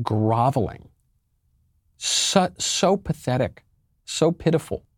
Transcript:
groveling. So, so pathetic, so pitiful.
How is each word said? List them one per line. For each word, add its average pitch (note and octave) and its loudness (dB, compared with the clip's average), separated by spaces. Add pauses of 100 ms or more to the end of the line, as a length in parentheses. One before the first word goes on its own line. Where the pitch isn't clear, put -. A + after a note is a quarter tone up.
groveling. A2 0 (1080)
So, - 0
so - 0
pathetic, - -4 (400)
so - 2
pitiful. - -2 (140)